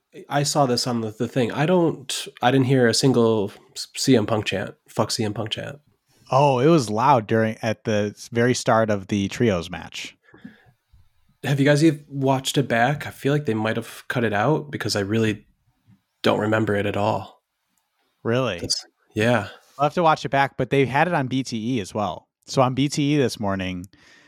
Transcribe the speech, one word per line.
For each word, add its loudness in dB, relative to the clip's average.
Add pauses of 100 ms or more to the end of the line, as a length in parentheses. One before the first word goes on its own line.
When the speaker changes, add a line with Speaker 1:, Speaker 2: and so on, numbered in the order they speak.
(300)
Speaker 1:
I 0
saw 2
this 0
on -2
the, -6
the -4
thing. -2
I -2
don't, -2 (120)
I 2
didn't 4
hear 4
a 2
single 2 (240)
s-, -12
C 2
M 2
Punk -2
chant. -6 (140)
"Fuck -2
C -4
M -4
Punk" -8
chant. -10 (540)
Speaker 2:
Oh, 4
it 4
was 4
loud 2
during, 0
at -4
the -2
s-, -20
very 2
start 2
of -2
the 0
trios 0
match. -14 (1300)
Speaker 1:
Have 0
you 4
guys 6
ev-, 2
watched -2
it 2
back? 0
I -10
feel -2
like -2
they -2
might -2
have -10
cut -2
it 0
out 0
because -4
I 0
really -2 (760)
don't 2
remember 0
it -2
at -4
all. -2 (800)
Speaker 2:
Really? -2
Speaker 1:
That's, -6 (260)
yeah. 0 (300)
Speaker 2:
I'll 0
have 0
to 0
watch 2
it -10
back, 0
but -4
they 4
had 2
it -2
on 0
B -2
T -4
E -2
as -8
well. -6 (180)
So 2
on 4
B 2
T 0
E 2
this 0
morning, -4 (440)